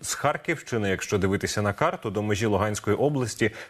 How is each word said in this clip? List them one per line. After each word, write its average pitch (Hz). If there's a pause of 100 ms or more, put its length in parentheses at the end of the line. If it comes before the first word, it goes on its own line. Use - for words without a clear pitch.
з -
Харківщини, 139
якщо 95
дивитися 98
на 104
карту, 156
до 104
межі 107
Луганської 104
області 127 (200)